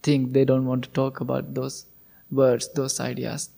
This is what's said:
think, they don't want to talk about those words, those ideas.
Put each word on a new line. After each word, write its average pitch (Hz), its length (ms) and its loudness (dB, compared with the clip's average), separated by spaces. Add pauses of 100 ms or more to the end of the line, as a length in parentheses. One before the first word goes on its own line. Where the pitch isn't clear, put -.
think, 131 300 2
they 135 120 6
don't 131 200 4
want 127 180 0
to - 60 -14
talk 135 300 -2
about 131 360 -4
those 135 300 -8 (440)
words, 131 440 2
those 135 260 -2
ideas. 127 580 -6